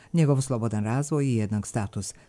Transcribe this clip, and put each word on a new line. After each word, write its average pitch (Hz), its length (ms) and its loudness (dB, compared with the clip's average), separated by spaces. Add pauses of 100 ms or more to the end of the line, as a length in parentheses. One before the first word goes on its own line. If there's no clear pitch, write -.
(120)
njegov 143 280 4
slobodan 110 440 -2
razvoj 139 420 0
i 123 100 2
jednak 107 300 0
status. 104 480 -6 (140)